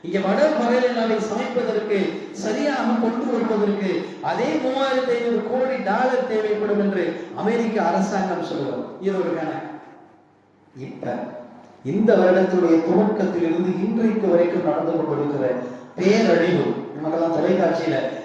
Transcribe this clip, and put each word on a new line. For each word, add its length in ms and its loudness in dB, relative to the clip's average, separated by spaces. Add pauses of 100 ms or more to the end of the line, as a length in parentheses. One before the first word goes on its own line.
இங்கே 160 -4
வட 320 4
கரோலினாவை 640 2
சமைப்பதற்கு, 1160 -2
சரியாக 480 -2
கொண்டு 520 0
வருவதற்கு 760 0 (140)
அதே 220 -2
மூவாயிரத்தி 680 0
ஐநூறு 400 0
கோடி 320 0
டாலர் 460 0
தேவைப்படும் 520 0
என்று 540 -2
அமெரிக்க 480 0
அரசாங்கம் 640 0
சொல்கிறது. 380 -4 (180)
இது 140 0
ஒரு 220 0
கணக்கு. 300 -6 (1080)
இப்ப 380 -8 (720)
இந்த 300 4
வருடத்துடைய 680 4
துவக்கத்திலிருந்து 1040 2
இன்றைக்கு 440 2
வரைக்கும் 360 2
நடந்து 280 0
கொண்டிருக்கிற 600 -2 (420)
பேரழிவு, 680 2 (300)
நமக்கெல்லாம் 420 -2
தொலைக்காட்சியில 600 0 (280)